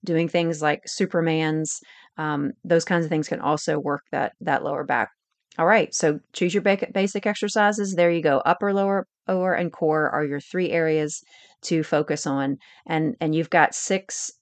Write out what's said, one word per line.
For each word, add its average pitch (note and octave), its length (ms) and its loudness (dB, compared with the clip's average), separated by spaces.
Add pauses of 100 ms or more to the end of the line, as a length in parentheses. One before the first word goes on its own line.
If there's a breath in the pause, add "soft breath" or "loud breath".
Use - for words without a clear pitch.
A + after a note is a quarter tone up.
Doing E3+ 260 0
things E3 340 0
like D3+ 260 0
Supermans, D#3+ 880 -2 (380 loud breath)
um, D3 360 -4 (120)
those E3+ 220 2
kinds E3+ 180 2
of D#3 60 -4
things D#3 180 -2
can - 120 -4
also D3+ 380 0
work C#3+ 240 -4 (100)
that, C#3 280 -2
that - 240 0
lower D3 200 -2
back. A#2+ 260 0 (480)
All D#3+ 80 4
right, G3+ 280 4
so D3+ 260 0 (120)
choose F3+ 220 0
your G3+ 80 0
ba-, G3 320 0
basic G3 320 -2
exercises. G#3 680 0
There E3+ 160 4
you E3+ 120 0
go. C#3+ 240 4
Upper, G3 260 2
lower, G3 340 0 (220)
lower, F#3 240 0
and E3+ 200 -2
core D#3 360 2
are D3+ 160 0
your C#3+ 160 -4
three F3+ 300 -2
areas D#3 500 0 (420 soft breath)
to D#3+ 200 0
focus D3+ 440 0
on. C#3 300 -2 (300 soft breath)
And, D#3+ 340 -2
and D#3 140 0
you've D#3+ 160 0
got E3 240 4
six - 560 -4 (120)